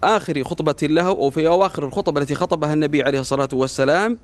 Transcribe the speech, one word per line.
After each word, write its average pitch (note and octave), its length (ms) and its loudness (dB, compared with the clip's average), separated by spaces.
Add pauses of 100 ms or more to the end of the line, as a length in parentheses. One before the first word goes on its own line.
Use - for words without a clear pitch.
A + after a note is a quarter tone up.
آخر F3 400 0
خطبة D#3 380 -2
له D#3+ 260 2
أو C#3 220 0
في D#3+ 180 0
أواخر F3 360 2
الخطبة D3 360 -2
التي C#3+ 140 -2
خطبها D3+ 400 -2
النبي D3 280 2
عليه C#3 180 0
الصلاة C3+ 320 -2
والسلام، C#3+ 720 0